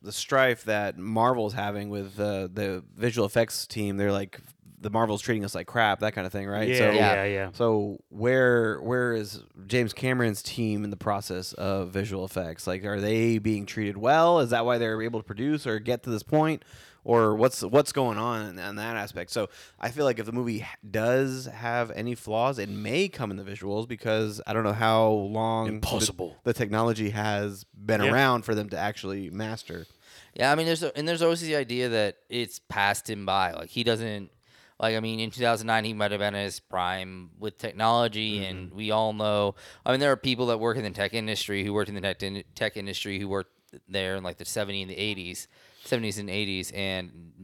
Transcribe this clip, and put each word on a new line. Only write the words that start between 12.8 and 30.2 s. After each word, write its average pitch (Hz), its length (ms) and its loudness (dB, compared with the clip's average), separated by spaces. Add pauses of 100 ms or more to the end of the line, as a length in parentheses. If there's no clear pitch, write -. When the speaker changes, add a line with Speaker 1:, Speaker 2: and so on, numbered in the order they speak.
Speaker 1:
are 101 160 -2
they 113 380 4
being 104 280 0
treated 101 300 -4
well? 160 440 6
Is 120 100 2
that 117 160 2
why 123 120 4
they're 110 240 0
able 117 160 -2
to 107 80 -8
produce 135 400 -4
or 110 140 0
get 120 240 -2
to 123 60 -6
this 110 120 -2
point? 156 400 2 (420)
Or 110 320 6
what's, 123 260 4
what's 123 300 4
going 120 260 0
on 110 300 -2
in, 90 100 -12
in 101 180 -8
that 113 200 -6
aspect? 101 340 -6
So 107 180 -2 (320)
I 117 100 -4
feel 143 140 -2
like 120 140 2
if 107 80 -6
the 113 60 -6
movie 120 280 -2
h-, - 60 -10 (240)
does 131 560 2
have 117 460 -2
any 120 220 -4
flaws, 117 440 0
it 101 100 -4
may 107 400 -2
come 110 220 -6
in 95 80 -8
the 98 60 -10
visuals 101 440 -4
because 110 580 -2
I 107 60 -4
don't 110 120 2
know 104 100 2
how 113 340 6
long 110 600 0
the 110 60 -4
Speaker 2:
Impossible. 107 720 -2
Speaker 1:
the 120 80 4
technology 110 580 0
has 104 600 -2
been 104 300 0
Speaker 2:
Yeah. 101 100 4
Speaker 1:
around 127 320 4
for 117 100 0
them 107 160 -2
to 95 80 -4
actually 98 520 -4
master. 98 560 -8 (480)